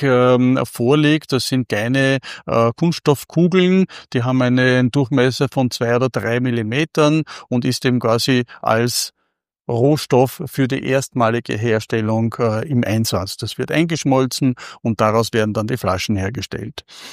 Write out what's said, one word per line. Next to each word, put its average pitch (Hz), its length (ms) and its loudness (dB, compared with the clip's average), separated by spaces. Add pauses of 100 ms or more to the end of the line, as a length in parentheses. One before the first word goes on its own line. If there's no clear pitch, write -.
ähm, 127 640 4
vorliegt. 147 640 0
Das 131 160 -2
sind 127 220 -2
kleine, 135 500 0 (280)
äh, 117 300 2
Kunststoffkugeln, 180 1080 2 (280)
die 120 120 0
haben 127 180 0
einen 127 480 2
Durchmesser 131 640 2
von 127 180 0
zwei 120 240 0
oder 127 140 2
drei 117 320 -2
Millimetern 139 840 0 (260)
und 123 160 -2
ist - 200 -2
eben 123 160 2
quasi 120 420 2 (180)
als 117 520 0 (560)
Rohstoff 131 800 2
für 131 200 -2
die 131 180 -4
erstmalige 120 720 -2
Herstellung, 110 840 0
äh, 110 280 -2
im 123 140 2
Einsatz. 110 540 -2
Das - 220 -10
wird 123 120 -6
eingeschmolzen 135 880 0 (260)
und 113 180 -2
daraus 107 320 2
werden 107 220 0
dann 107 140 -2
die 127 80 -4
Flaschen 92 400 -2
hergestellt. 101 680 -8 (280)